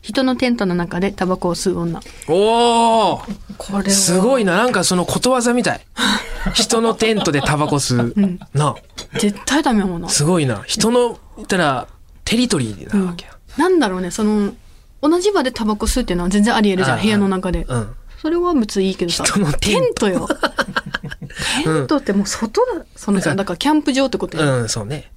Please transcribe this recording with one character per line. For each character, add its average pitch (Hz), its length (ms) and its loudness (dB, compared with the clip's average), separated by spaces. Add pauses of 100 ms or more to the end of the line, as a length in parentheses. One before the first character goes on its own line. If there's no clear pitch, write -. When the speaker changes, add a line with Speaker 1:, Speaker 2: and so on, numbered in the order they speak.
Speaker 1:
「人 262 220 0
の 254 140 2
テ 254 120 0
ン 240 60 2
ト 220 100 -2
の 175 100 0
中 175 260 -2
で 196 100 0
タ 190 140 -4
バ 185 120 2
コ 185 120 -2
を 170 60 -2
吸 185 160 0
う 175 80 -2
女」。 170 200 -4 (280)
Speaker 2:
お 226 880 4
ー。 - 180 -10 (220)
Speaker 1:
こ 196 220 -6
れ 190 40 -2
は。 196 60 0
Speaker 2:
す 190 300 2
ご 247 200 4
い 208 60 0
な。 175 120 2
な 226 80 2
ん 254 60 2
か 190 120 0
そ 185 120 0
の 180 100 2
こ - 140 -2
と 247 120 2
わ 254 100 2
ざ 240 120 2
み 247 80 2
た - 140 -2
い。 - 60 -14 (380)
Speaker 1:
<laughs> - 360 -6
Speaker 2:
人 226 260 2
の 226 120 2
テ 220 200 0
ン 202 60 0
ト 170 120 0
で 143 100 2
タ 143 160 0
バ 147 100 0
コ 147 80 0
吸 123 260 0
う。 120 140 -2
Speaker 1:
う 214 40 2
ん。 185 200 0 (140)
Speaker 2:
な 147 140 2
あ。 - 80 -2 (440)
Speaker 1:
絶 208 260 0
対 294 160 2
ダ 285 120 2
メ 214 60 4
や 190 60 2
も 175 120 -4
ん 175 40 -6
な。 175 80 -10
Speaker 2:
す 143 140 0
ご 175 160 4
い 147 60 2
な。 107 200 -2
人 - 260 2
の、 240 280 2 (160)
言 214 100 -16
っ - 20 -20
た 190 100 0
ら、 143 300 0 (360)
テ 220 140 0
リ 247 100 2
ト 190 100 0
リ 120 100 -2
ー 98 300 -4
な 190 100 2
わ 175 100 -6
け - 80 -16
や。 - 60 -20 (260)
Speaker 1:
う - 20 -4
ん。 - 20 4
な 370 80 4
ん 359 100 4
だ 220 100 2
ろ 185 80 -2
う 185 40 -4
ね、 175 100 -4
そ 220 120 -4
の、 208 300 2 (480)
同 320 180 4
じ 403 120 2
場 339 120 2
で 254 80 0
タ 226 140 -6
バ 214 100 2
コ 220 100 -4
吸 240 160 0
う - 20 -2
っ - 20 -2
て 185 80 -4
い - 20 0
う - 20 0
の 175 60 -2
は 180 60 0
全 208 140 4
然 233 120 4
あ 220 60 4
り 208 100 4
得 185 80 0
る 160 60 2
じ 131 60 2
ゃ 120 40 2
ん、 - 20 -6
Speaker 2:
あ - 20 -6
あ、 - 40 -2
Speaker 1:
部 214 60 2
屋 208 80 2
の 202 100 2
中 190 240 -2
で。 165 160 -2
Speaker 2:
う 127 80 -4
ん。 110 200 -4 (260)
Speaker 1:
そ 311 80 -2
れ 339 80 0
は 349 160 0
別 214 260 0
に 190 80 2
い 185 40 0
い 185 40 -6
け 180 100 -2
ど 170 60 -4
さ。 - 140 -4
Speaker 2:
人 - 140 0
の 151 120 0
テ - 280 0
ン 494 140 0
ト。 - 120 -2
Speaker 1:
テ 196 60 2
ン 180 40 -2
ト - 40 -
よ。 - 100 -4
Speaker 2:
<laughs> - 1300 -6
Speaker 1:
テ - 200 0
ン - 40 -4
ト 302 100 2
っ 269 40 0
て 202 120 -4
も 196 100 2
う - 20 0
外 370 400 -2
だ、 415 200 -6 (100)
そ - 160 -4
の 190 80 4
さ、 170 100 0
Speaker 2:
な 143 40 0
ん 190 40 0
か、 196 60 -2
Speaker 1:
だ - 20 -2
か 180 80 -6
ら 170 40 -6
キ 285 120 0
ャ 311 40 4
ン 302 80 4
プ 302 100 0
場 269 140 2
っ 254 40 -2
て - 80 -4
こ 190 100 -4
と - 100 -10
や。 143 220 2
Speaker 2:
う 117 40 -2
ん、 110 60 -6
そ 107 140 -6
う - 20 -8
ね。 139 320 -10